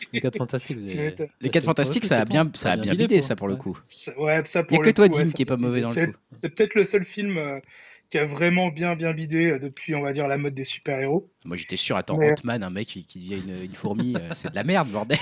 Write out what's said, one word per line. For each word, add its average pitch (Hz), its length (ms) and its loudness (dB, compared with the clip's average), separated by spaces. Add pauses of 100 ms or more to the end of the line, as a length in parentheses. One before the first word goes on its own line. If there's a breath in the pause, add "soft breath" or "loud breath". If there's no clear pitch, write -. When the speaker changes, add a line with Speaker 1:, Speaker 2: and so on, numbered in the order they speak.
(140)
Speaker 1:
Les 120 60 -4
Quatre 131 180 -2
Fantastiques, 123 400 -6
vous 101 80 -10
Speaker 2:
Tu 92 100 -6
Speaker 1:
avez 151 120 -2
Speaker 2:
m'étonnes. 151 180 -6 (160)
Speaker 3:
Les 131 60 -2
Speaker 1:
resté - 20 -4
Speaker 3:
Quatre 156 140 2
Fantastiques, 143 420 2
ça - 100 4
a - 40 6
Speaker 1:
longtemps, 110 100 0
Speaker 3:
bien, 156 240 4
ça - 180 0
a 90 60 2
bien 98 160 -2
bidé, 220 220 4
Speaker 1:
pour 143 80 4
Speaker 3:
ça, 110 120 -2
pour 101 120 -4
le 98 60 0
Speaker 1:
ouais. 95 60 -6
Speaker 3:
coup. 92 180 -8 (100)
Speaker 2:
C'est, - 280 -14
ouais, 156 300 2
ça, - 140 0
Speaker 3:
Il 160 120 -2
y 269 40 8
a - 20 6
Speaker 2:
pour - 20 2
Speaker 3:
que - 60 4
Speaker 2:
le 220 80 8
Speaker 3:
toi, 208 160 10
Speaker 2:
coup, 156 60 2
ouais, 147 80 4
Speaker 3:
Dim, 170 40 2
Speaker 2:
ça 151 80 -2
Speaker 3:
qui 139 60 2
est - 20 0
pas 123 100 -2
Speaker 2:
a - 40 2
bien 120 80 0
Speaker 3:
mauvais 123 160 0
Speaker 2:
bidé. 117 120 -2
Speaker 3:
dans - 60 0
le 170 60 2
Speaker 2:
C'est, 110 60 -2
Speaker 3:
coup. - 60 -20 (220)
Speaker 2:
c'est 160 140 -6
peut-être 214 200 2
le 202 100 6
seul 196 200 2
film... 202 320 -4
Euh, 143 240 -6 (480 loud breath)
qui - 80 -2
a 147 80 2
vraiment 175 440 2
bien, 170 280 -2
bien 165 160 -2
bidé, 160 380 2
euh, 139 80 0
depuis, 139 360 -8
on 147 60 -2
va 139 120 -2
dire, 143 140 -2
la 139 120 0
mode 143 160 -4
des 135 100 -6
super-héros. 139 640 -2 (140)
Speaker 3:
Moi, 87 140 -6
j'étais - 180 -8
sûr, - 220 -2
attends, 85 180 -2
Speaker 2:
Mais 151 140 4
Speaker 3:
Ant-Man, 120 320 -2
un 92 80 -6
mec 98 180 -6
qui, 92 160 -14
qui - 140 -20
devient 92 280 -8
une, 92 180 -8
une 92 100 -12
fourmi, 117 420 -2
euh, 85 160 -8
c'est - 160 -10
de 80 60 -10
la 98 100 -4
merde, 165 240 2
bordel. 110 340 0